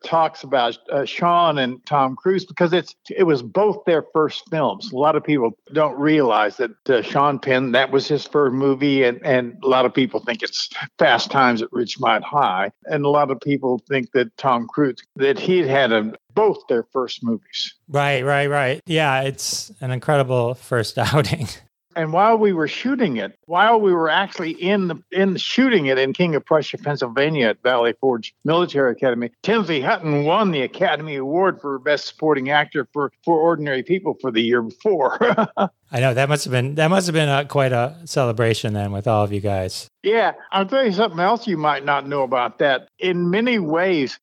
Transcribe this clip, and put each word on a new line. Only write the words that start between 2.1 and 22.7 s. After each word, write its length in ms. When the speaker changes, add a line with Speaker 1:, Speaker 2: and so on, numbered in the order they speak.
Speaker 1:
Cruise 300
because 260
it's, 220
it 100
was 180
both 420
their 180
first 360
films. 400
A 60
lot 180
of 80
people 280
don't 240
realize 580
that, 140
uh, 140
Sean 360
Penn, 340
that 200
was 160
his 180
first 280
movie, 500
and, 180
and 400
a 60
lot 160
of 80
people 280
think 220
it's 280
Fast 320
Times 300
at 100
Ridgemont 520
High, 500
and 180
a 60
lot 200
of 120
people 480
think 220
that 260
Tom 280
Cruise, 360
that 220
he'd 280
had 260
a, 220
both 260
their 140
first 280
movies. 520
Speaker 2:
Right, 340
right, 240
right. 380
Yeah, 340
it's 500
an 80
incredible 640
first 440
<laughs> 140
outing. 360
Speaker 1:
And 140
while 240
we 160
were 160
shooting 480